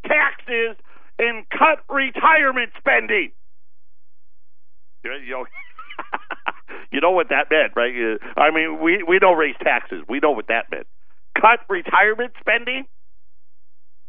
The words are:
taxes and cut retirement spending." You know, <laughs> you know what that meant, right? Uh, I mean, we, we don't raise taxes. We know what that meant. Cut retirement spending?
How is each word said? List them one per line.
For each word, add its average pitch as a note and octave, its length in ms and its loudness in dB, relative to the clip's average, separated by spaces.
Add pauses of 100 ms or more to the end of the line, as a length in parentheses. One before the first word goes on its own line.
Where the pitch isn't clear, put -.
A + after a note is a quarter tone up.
taxes B3+ 680 0 (420)
and A3+ 320 -2
cut D#4 380 4
retirement C4+ 920 2
spending." A3 540 0 (1700)
You A2+ 80 -8 (180)
know, B2+ 160 -6 (720)
<laughs> - 720 -8
you C3 80 0
know E3+ 120 6
what F3 180 4
that D#3 220 2
meant, C#3 240 6
right? A#2+ 200 2
Uh, A2+ 220 0 (220)
I D3 100 8
mean, D#3+ 300 0
we, E3+ 240 2
we F3 160 6
don't F#3 180 8
raise D3+ 240 2
taxes. A2+ 480 0
We C3+ 100 -2
know D3 120 6
what A2 160 -2
that A2+ 240 0
meant. C#2 160 -6 (520)
Cut A#3 200 6 (100)
retirement G#3 680 2
spending? B3 480 -2 (1200)